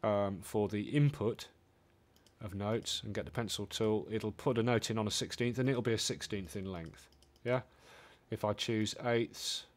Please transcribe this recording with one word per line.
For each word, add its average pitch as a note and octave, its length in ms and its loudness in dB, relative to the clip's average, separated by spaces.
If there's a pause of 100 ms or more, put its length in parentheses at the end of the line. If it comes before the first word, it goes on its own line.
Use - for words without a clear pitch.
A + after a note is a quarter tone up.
um, G2+ 380 2
for G#2 280 2
the G#2 140 0
input C#3+ 640 2 (920)
of G2+ 120 -10
notes G#2 500 -2
and G#2+ 100 -8
get G#2 120 -4
the - 60 -10
pencil G#2+ 340 -4
tool, G#2+ 440 2
it'll G#2+ 220 -2
put B2 260 0
a A2+ 60 4
note A#2 260 4
in A2 80 0
on G#2+ 100 2
a G2 40 -2
sixteenth - 480 -2
and B2+ 80 4
it'll B2+ 140 2
be A2+ 120 2
a G#2+ 40 2
sixteenth G2+ 580 -4
in F#2+ 160 -4
length. E2 380 -10 (340)
Yeah? B2 180 2 (720)
If G#2+ 140 -2
I G#2 80 2
choose G#2+ 420 2 (100)
eighths - 600 0 (120)